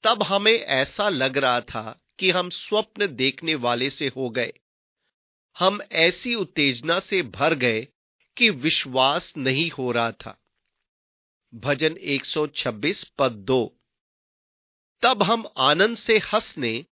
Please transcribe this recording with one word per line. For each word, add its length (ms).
तब 200
हमें 360
ऐसा 500
लग 280
रहा 240
था 400
कि 100
हम 200
स्वप्न 680
देखने 400
वाले 340
से 180
हो 220
गए। 240
हम 220
ऐसी 440
उत्तेजना 640
से 220
भर 320
गए 340
कि 120
विश्वास 880
नहीं 320
हो 220
रहा 200
था।" 300
भजन 440
एक 280
सौ 220
छब्बीस 560
पद 280
दो। 480
"तब 220
हम 200
आनंद 400
से 200
हंसने 680